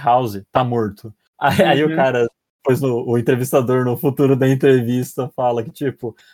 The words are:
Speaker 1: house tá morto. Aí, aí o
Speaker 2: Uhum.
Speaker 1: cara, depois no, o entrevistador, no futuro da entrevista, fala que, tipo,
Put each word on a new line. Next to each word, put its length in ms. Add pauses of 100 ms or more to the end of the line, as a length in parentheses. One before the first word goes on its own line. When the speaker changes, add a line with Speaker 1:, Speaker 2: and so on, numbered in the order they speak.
Speaker 1:
house 380 (100)
tá 120
morto. 500 (260)
Aí, 220
aí 220
o 60
Speaker 2:
Uhum. 60
Speaker 1:
cara, 320 (360)
depois 180
no, 260
o 120
entrevistador, 680
no 100
futuro 400
da 140
entrevista, 840
fala 280
que, 60
tipo, 460 (180)